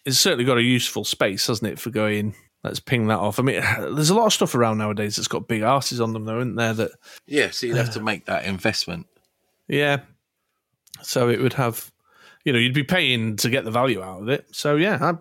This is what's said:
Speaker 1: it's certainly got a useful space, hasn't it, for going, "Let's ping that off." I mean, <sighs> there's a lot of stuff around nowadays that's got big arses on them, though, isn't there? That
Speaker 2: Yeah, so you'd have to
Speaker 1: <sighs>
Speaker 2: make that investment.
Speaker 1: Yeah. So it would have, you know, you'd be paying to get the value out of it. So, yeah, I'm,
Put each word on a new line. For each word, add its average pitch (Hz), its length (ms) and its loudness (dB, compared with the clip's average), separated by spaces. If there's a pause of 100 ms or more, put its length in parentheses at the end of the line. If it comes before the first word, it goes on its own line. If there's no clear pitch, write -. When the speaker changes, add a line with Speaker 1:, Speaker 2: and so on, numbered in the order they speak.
Speaker 1:
it's 135 120 0
certainly 135 280 4
got 127 120 4
a 117 60 4
useful 120 400 0
space, 104 440 0
hasn't 110 220 -2
it, - 100 -10
for - 100 -8
going, 107 440 -2 (300)
"Let's - 160 -6
ping 117 280 0
that 107 120 2
off." 104 200 -2
I 127 40 2
mean, 123 180 0
<sighs> 110 180 0 (160)
there's 151 140 2
a 190 60 4
lot 220 120 4
of 202 60 2
stuff - 220 0
around 113 220 2
nowadays 107 400 -2
that's 92 100 -4
got - 220 -6
big 110 140 0
arses 127 380 2
on 113 120 -2
them, 110 100 -6
though, 110 160 -4
isn't 123 160 -4
there? 113 180 0
That 110 180 -2 (360)
Speaker 2:
Yeah, 139 240 2
so - 160 -6
you'd 120 100 -2
have 123 160 0
to 107 60 -6
Speaker 1:
<sighs> 110 120 -4
Speaker 2:
make 92 140 -6
that 95 200 -2
investment. 90 600 -4 (600)
Speaker 1:
Yeah. 143 320 0 (1040)
So 120 260 0
it 113 100 2
would 127 140 0
have, 120 380 -4 (520)
you 151 80 0
know, 120 60 4
you'd 123 160 2
be 147 100 0
paying 123 520 2
to 113 160 0
get 131 140 0
the 117 60 -4
value 120 300 2
out 92 220 -10
of 107 60 -6
it. - 220 -2
So, 147 260 -2
yeah, 180 220 0
I'm, 165 220 0